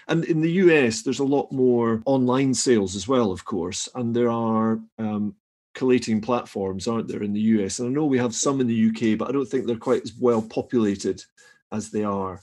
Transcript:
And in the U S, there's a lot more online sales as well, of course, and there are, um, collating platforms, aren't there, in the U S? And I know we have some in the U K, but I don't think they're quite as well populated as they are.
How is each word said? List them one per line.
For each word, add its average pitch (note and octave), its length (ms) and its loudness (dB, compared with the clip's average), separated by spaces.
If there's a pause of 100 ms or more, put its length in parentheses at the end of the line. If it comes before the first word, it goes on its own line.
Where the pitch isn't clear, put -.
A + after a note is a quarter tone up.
And E3 160 2
in D#3+ 160 0
the E3 120 2
U F3 180 6
S, B2+ 320 4
there's C3 160 -4
a C#3 60 0
lot C3+ 280 0
more A#2 540 2
online C3 480 2
sales G#2 420 2
as G2 100 -8
well, A#2+ 240 2
of F2 140 -8
course, F#2 500 -6
and A#2 220 -4
there A#2+ 140 2
are, A2+ 500 0 (180)
um, G#2 360 -4 (400)
collating A#2+ 480 0
platforms, G2 640 -4
aren't A2+ 200 -4
there, G#2+ 140 -8
in G#2 120 -4
the G#2 60 -2
U A2 220 2
S? F#2+ 160 -6
And B2 120 -4
I - 20 -4
know D3+ 140 0
we C3 100 2
have A#2+ 180 0
some C3+ 280 -2
in B2 60 0
the A#2 60 0
U A2+ 200 4
K, A2 220 0
but A2 120 -4
I B2+ 40 -4
don't C#3 120 0
think B2 220 -4
they're A#2 100 -2
quite A#2 280 0
as A#2 140 -12
well A#2+ 220 2
populated G#2+ 800 -2 (500)
as G#2 180 -8
they G#2+ 140 -4
are. F#2+ 380 -6